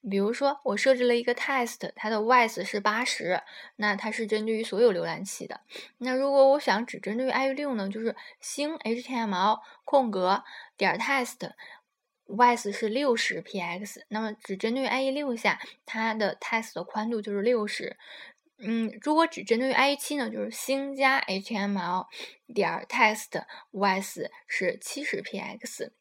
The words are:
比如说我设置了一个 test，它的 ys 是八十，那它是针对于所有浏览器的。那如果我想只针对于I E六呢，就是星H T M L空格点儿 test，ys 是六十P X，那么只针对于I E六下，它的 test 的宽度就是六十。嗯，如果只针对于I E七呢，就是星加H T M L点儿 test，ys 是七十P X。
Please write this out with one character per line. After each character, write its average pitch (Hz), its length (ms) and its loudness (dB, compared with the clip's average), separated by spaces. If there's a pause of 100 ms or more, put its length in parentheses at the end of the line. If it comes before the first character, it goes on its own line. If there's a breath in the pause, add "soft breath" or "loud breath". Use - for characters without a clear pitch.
比 196 60 -2
如 196 160 2
说 277 320 0
我 208 140 0
设 269 180 6
置 247 100 2
了 240 80 6
一 240 80 2
个 240 140 0
test， 240 580 -2
它 - 160 -6
的 220 100 2
ys 226 440 4
是 202 160 -4
八 214 240 0
十， - 380 -2 (340 loud breath)
那 202 220 0
它 220 120 -6
是 220 160 -4
针 214 200 0
对 226 100 0
于 220 80 -2
所 202 160 -4
有 233 140 8
浏 170 100 -2
览 165 220 -4
器 - 200 -10
的。 - 140 -10 (380 loud breath)
那 254 180 -2
如 277 160 0
果 269 200 8
我 285 60 6
想 233 280 2
只 - 160 -12
针 214 160 -4
对 262 100 0
于 - 20 0
I 269 200 2
E 269 40 0
六 277 220 -2
呢， 196 140 -2
就 208 100 -6
是 226 160 -4 (240 loud breath)
星 294 380 -6
H 233 240 -4
T 262 120 -8
M 220 220 -2
L 214 240 4 (240 loud breath)
空 262 260 4
格 190 360 2 (320 loud breath)
点 190 140 2
儿 180 60 -2
test，ys - 1700 -2
是 214 160 -4
六 254 260 2
十 190 280 0
P - 180 -8
X， 175 480 -8
那 220 140 -4
么 214 100 -4
只 196 240 -8
针 226 180 -2
对 269 100 -2
于 - 20 0
I 262 160 0
E 269 100 0
六 277 240 -2
下， 220 240 0 (260 loud breath)
它 220 280 -2
的 208 240 0
test - 380 -2
的 180 100 -4
宽 220 260 -4
度 220 100 -2
就 202 120 -6
是 196 80 -2
六 214 260 2
十。 - 300 -8 (600 loud breath)
嗯， 226 320 -2 (120)
如 302 120 0
果 330 140 6
只 254 160 -8
针 226 160 2
对 262 80 0
于 269 60 0
I 277 180 4
E 285 60 2
七 294 180 -4
呢， 240 140 0
就 226 100 -6
是 208 100 -4
星 277 460 -4
加 269 220 4
H 196 320 -4
T 226 80 -4
M 202 200 0
L 180 300 -2 (480 loud breath)
点 170 160 2
儿 - 140 -6
test，ys 196 1400 0 (180 loud breath)
是 - 340 -2
七 - 220 -8
十 - 180 -4
P - 160 -10
X。 - 640 -10